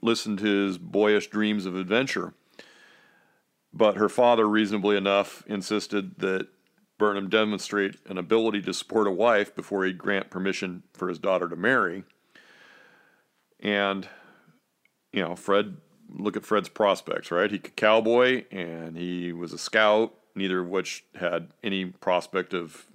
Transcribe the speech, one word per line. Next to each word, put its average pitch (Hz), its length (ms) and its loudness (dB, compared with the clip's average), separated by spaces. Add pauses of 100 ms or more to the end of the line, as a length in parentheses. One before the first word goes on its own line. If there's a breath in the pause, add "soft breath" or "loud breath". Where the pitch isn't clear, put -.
listened 110 380 -2
to 101 260 2
his 95 120 -2
boyish 101 500 2
dreams 107 380 -2
of 92 100 -6
adventure. 95 580 -2 (1400 soft breath)
But 104 240 4
her 104 120 4
father, 120 380 6
reasonably 104 480 2
enough, 98 500 2
insisted 101 760 -4
that 95 280 -2 (500)
Burnham 101 320 0
demonstrate 104 760 0
an 95 120 -10
ability 107 440 0
to 92 120 -6
support 107 340 -2
a 98 40 0
wife 104 420 2
before 98 320 -4
he'd 95 120 -2
grant 98 320 -4
permission 92 540 -6 (100)
for 92 160 -6
his 82 100 -8
daughter 90 300 0
to 85 60 -10
marry. 95 480 0 (1600 soft breath)
And, 101 480 0 (1040 loud breath)
you - 100 -2
know, 170 140 -4
Fred, 101 420 0 (320)
look 104 280 -6
at 101 80 -8
Fred's 101 240 0
prospects, 92 600 0
right? 95 220 2
He 98 80 -4
could - 160 -18
cowboy, 117 760 4
and 82 460 -10
he 87 360 -6
was 85 180 -10
a 87 60 -12
scout, 110 580 0 (180)
neither 92 280 -4
of 87 80 -10
which 95 340 -6 (120)
had 87 340 -4 (120)
any 95 260 -4
prospect 90 640 -4
of 85 420 -8